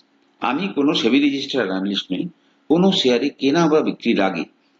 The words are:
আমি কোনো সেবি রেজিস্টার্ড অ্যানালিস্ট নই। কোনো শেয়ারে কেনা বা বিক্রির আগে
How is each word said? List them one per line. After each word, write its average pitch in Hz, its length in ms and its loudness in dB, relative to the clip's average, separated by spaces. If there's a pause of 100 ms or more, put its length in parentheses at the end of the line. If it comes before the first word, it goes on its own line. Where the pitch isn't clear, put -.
(400)
আমি 147 280 -2
কোনো 147 260 0
সেবি 120 260 2
রেজিস্টার্ড 139 500 -2
অ্যানালিস্ট 95 420 -4
নই। 90 160 -4 (400)
কোনো 175 240 4
শেয়ারে 127 380 0
কেনা 160 380 0
বা 151 140 4
বিক্রির 104 400 -2
আগে 90 220 -2 (360)